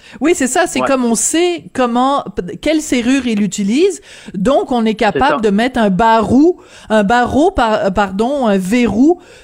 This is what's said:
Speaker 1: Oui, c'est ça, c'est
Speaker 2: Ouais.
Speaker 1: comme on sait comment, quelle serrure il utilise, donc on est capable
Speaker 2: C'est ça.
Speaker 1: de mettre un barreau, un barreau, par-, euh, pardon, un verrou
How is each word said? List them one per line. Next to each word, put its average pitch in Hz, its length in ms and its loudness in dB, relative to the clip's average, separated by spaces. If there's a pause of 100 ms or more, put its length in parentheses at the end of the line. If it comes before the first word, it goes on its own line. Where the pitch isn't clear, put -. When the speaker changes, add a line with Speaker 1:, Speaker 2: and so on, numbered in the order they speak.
(200)
Speaker 1:
Oui, 330 160 0
c'est 254 120 -4
ça, 339 200 0
c'est 254 140 -4
Speaker 2:
Ouais. 254 60 -2
Speaker 1:
comme 262 180 0
on 233 100 0
sait 339 480 -2 (100)
comment, 254 520 0 (360)
quelle 311 200 0
serrure 254 440 -2
il 220 160 -2
utilise, 226 600 -2 (340)
donc 269 380 0
on 233 120 0
est 214 100 0
capable 220 300 0 (160)
Speaker 2:
C'est 220 40 -2
ça. 214 60 2
Speaker 1:
de 196 40 0
mettre 247 240 0
un 208 100 2
barreau, 226 720 2 (300)
un 214 160 2
barreau, 240 460 2
par-, 220 340 0
euh, 196 40 2
pardon, 220 580 -2
un 196 100 2
verrou 233 640 2 (220)